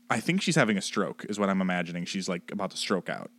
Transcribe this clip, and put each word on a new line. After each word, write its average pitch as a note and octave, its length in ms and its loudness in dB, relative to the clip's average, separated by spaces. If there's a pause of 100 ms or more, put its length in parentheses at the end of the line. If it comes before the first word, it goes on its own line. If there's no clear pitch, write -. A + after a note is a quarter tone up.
I A#2+ 100 2
think F3 220 2
she's D#3+ 160 2
having A2 200 6
a G2 40 -2
stroke, - 480 -2
is G#2 100 -4
what G2+ 100 4
I'm F#2+ 120 4
imagining. F2 420 0
She's, F2+ 240 -4
like, F2 240 -4
about G2 200 -4
to - 60 -10
stroke - 320 0
out A1+ 300 -6